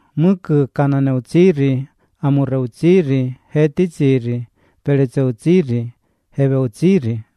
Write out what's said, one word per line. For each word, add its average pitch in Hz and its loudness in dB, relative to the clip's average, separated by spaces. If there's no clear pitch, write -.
muku 156 0
kana 139 0
ne 135 0
utsiri, 139 0
amure 139 0
utsiri, 135 0
heti 156 0
tsiri, 123 -2
pelece 139 0
utsiri, 127 -2
hebe 135 0
utsiri, 131 0